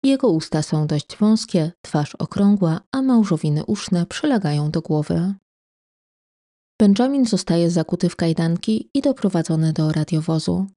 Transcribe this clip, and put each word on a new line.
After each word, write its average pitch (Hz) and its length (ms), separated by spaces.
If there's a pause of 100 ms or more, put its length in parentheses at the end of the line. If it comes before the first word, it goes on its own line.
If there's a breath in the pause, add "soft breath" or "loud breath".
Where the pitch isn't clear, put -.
Jego 269 260
usta 160 320
są 151 260
dość 151 300
wąskie, 208 540 (100)
twarz - 340
okrągła, 196 680 (100)
a 269 100
małżowiny 190 640
uszne 180 400
przylegają 156 680
do 160 100
głowy. 165 520 (1500)
Benjamin 247 460
zostaje 170 440
zakuty 175 400
w - 60
kajdanki 165 760
i 277 80
doprowadzony 165 720
do 156 180
radiowozu. 160 760 (100)